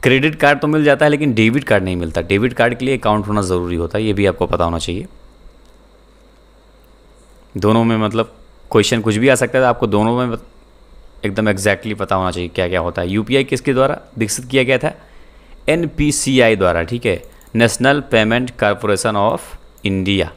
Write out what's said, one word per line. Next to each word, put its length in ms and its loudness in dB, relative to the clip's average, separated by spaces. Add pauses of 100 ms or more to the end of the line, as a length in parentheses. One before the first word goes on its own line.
क्रेडिट 320 2
कार्ड 260 2
तो 60 -2
मिल 180 2
जाता 200 4
है 60 4
लेकिन 240 0
डेबिट 300 2
कार्ड 200 2
नहीं 120 -2
मिलता, 260 -4
डेबिट 300 0
कार्ड 220 2
के 100 -8
लिए 140 0
अकाउंट 280 0
होना 160 -2
ज़रूरी 340 -2
होता 220 -4
है, 60 -2
ये 80 0
भी 140 0
आपको 200 0
पता 180 0
होना 140 -2
चाहिए। 280 -8 (2500)
दोनों 300 2
में 140 2
मतलब 360 -2 (360)
क्वेश्चन 300 2
कुछ 160 0
भी 120 2
आ 60 6
सकता 240 0
है, 60 4
तो 40 4
आपको 180 0
दोनों 300 0
में 140 -2
बत-, 140 -8 (800)
एकदम 280 0
exactly 420 -2
पता 200 -4
होना 160 0
चाहिए 180 -6
क्या 200 -2
क्या 120 0
होता 220 -4
है। 60 -2
यूपीआई 360 0
किसके 300 -4
द्वारा 240 0 (200)
विकसित 260 -4
किया 200 0
गया 140 0
था? 140 -4 (760)
एनपीसीआई 880 2
द्वारा, 260 0
ठीक 240 -6
है, 160 -2 (320)
नेशनल 480 2
पेमेंट 480 0 (100)
कॉरपोरेशन 560 0
of 240 0 (440)
इंडिया 520 -2